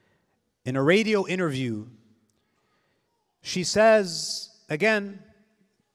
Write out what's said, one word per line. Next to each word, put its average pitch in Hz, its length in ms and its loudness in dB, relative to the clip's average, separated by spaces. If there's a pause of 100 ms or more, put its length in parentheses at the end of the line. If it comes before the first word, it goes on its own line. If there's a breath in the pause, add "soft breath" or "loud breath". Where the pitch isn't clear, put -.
(640)
in 127 100 -4
a 135 60 0
radio 202 460 2
interview, 131 580 -4 (1600)
she 185 200 -6
says, 196 880 2 (200)
again, 196 500 -2 (760)